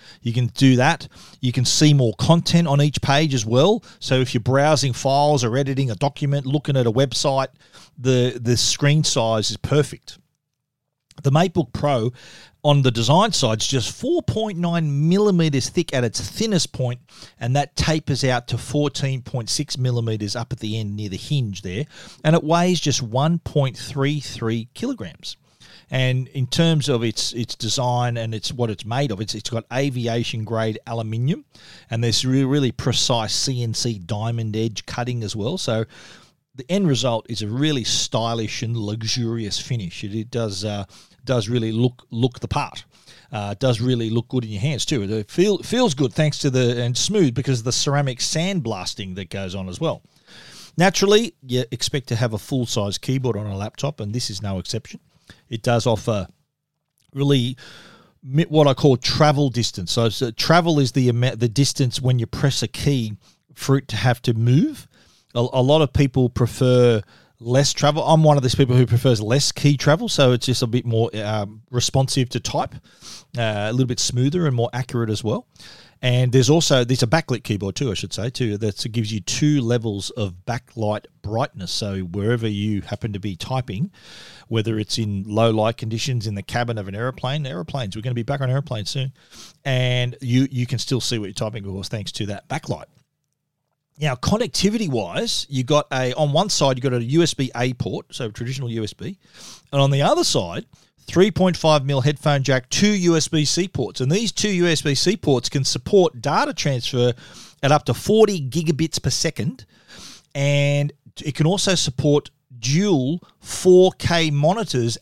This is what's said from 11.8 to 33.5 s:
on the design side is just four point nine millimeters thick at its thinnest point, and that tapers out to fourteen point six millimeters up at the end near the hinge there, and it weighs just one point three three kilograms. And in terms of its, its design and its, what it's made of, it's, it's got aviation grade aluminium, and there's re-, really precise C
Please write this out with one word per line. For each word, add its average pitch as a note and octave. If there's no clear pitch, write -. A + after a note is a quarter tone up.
on C#3+
the B2+
design C#3+
side A2
is -
just -
four D4+
point G#3+
nine D#3+
millimeters E3+
thick -
at B2+
its -
thinnest G#3+
point, B2
and B2
that C#3+
tapers D3+
out B2
to A#2
fourteen C#3
point A#2+
six -
millimeters A2+
up A#2
at A#2
the A2
end G2+
near G#2
the F#2
hinge A2
there, F#2+
and D#3
it -
weighs E3+
just C#3
one C#3
point -
three C#3+
three A#2
kilograms. A3+
And B2+
in B2+
terms D#3+
of A#2+
its, -
its A#2
design A#2+
and A2+
its, G#2+
what A#2+
it's G2+
made B2
of, F#2+
it's, A2
it's -
got A#2
aviation A#2+
grade A2
aluminium, A#2
and A#2
there's A#2
re-, C3
really C3+
precise A#2
C B2+